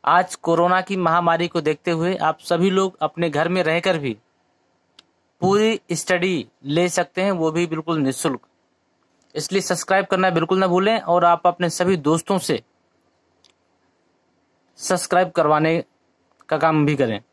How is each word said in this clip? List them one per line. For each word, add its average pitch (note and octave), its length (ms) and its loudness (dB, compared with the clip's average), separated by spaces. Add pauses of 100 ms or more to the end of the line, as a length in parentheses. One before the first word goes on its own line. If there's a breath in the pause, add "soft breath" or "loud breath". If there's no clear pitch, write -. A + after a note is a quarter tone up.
आज F3 300 0
कोरोना F3 460 0
की F#3+ 160 -6
महामारी E3+ 500 0
को E3+ 140 -4
देखते D3+ 300 -4
हुए E3+ 260 -2
आप D#3 220 -2
सभी F3 300 0
लोग F#3+ 320 -2
अपने E3 280 -2
घर D3 180 -2
में F3+ 160 -2
रहकर E3+ 340 0
भी B2+ 200 -6 (1200)
पूरी G#3 400 2 (100)
स्टडी F3 580 -2 (160)
ले E3 240 0
सकते F3 320 -2
हैं, G3 100 0
वो D#3+ 200 0
भी E3+ 160 -2
बिल्कुल D#3+ 300 -4
निःशुल्क। C3+ 440 -2 (920)
इसलिए F#3 260 -4
सब्सक्राइब F#3+ 440 -2
करना F#3+ 240 0
बिल्कुल E3+ 300 0
ना F#3+ 80 2
भूलें F#3+ 340 2
और F3 240 2
आप E3+ 220 4
अपने F3 220 0
सभी F3+ 280 0
दोस्तों D#3+ 420 0
से C#3+ 240 -4 (2250)
सब्सक्राइब F3+ 540 0
करवाने D#3+ 520 2 (640)
का D#3 80 0
काम D#3 280 2
भी D3 100 0
करें। A2+ 380 -2